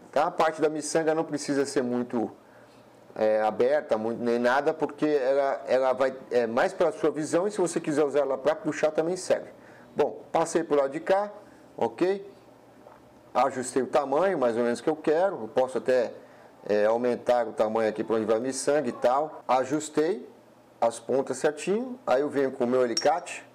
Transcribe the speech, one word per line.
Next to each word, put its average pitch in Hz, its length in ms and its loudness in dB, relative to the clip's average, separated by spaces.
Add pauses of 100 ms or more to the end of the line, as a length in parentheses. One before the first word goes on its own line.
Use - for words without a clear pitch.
(100)
Tá? 151 160 2
A 175 60 -2
parte 160 280 0
da 156 80 4
miçanga 156 460 0
não 160 80 0
precisa 143 420 -2
ser 135 160 -2
muito, 123 480 -2 (840)
é, 107 280 2
aberta, 123 540 0
muito, 110 240 -4
nem 120 160 0
nada, 135 380 2
porque 156 320 -4
ela, 139 600 0
ela 127 240 2
vai, 131 260 0 (140)
é, 120 120 2
mais 120 280 0
pra 165 180 2
sua 147 220 -2
visão 156 340 0
e 208 60 -4
se - 60 -10
você 175 200 0
quiser 156 240 0
usar 143 180 2
ela 135 160 0
pra 151 200 0
puxar 156 340 -2
também 160 260 -2
serve. - 320 -2 (460)
Bom, - 380 0
passei 165 320 2
pro 147 120 2
lado 139 140 4
de 151 80 -6
cá, 196 320 0 (460)
ok? 185 520 0 (1040)
Ajustei 127 500 0
o 127 40 -2
tamanho, 151 540 2
mais 120 160 2
ou 120 80 2
menos 120 160 0
que 160 100 -2
eu 156 60 0
quero. 165 460 0
Eu 110 60 -8
posso 127 300 0
até, 123 340 2 (560)
é, 104 180 4
aumentar 120 600 2
o 104 60 -8
tamanho 110 380 0
aqui 107 120 -4
pra 107 140 -2
onde 110 80 0
vai 113 140 2
a - 20 -6
miçanga 135 480 -2
e 110 40 -2
tal. 139 540 0
Ajustei 151 800 0 (520)
as 117 180 0
pontas 131 380 -2
certinho. 208 680 -2
Aí 131 180 2
eu 147 60 0
venho 131 220 0
com 127 140 -4
o - 20 2
meu 127 160 2
alicate, 143 720 -2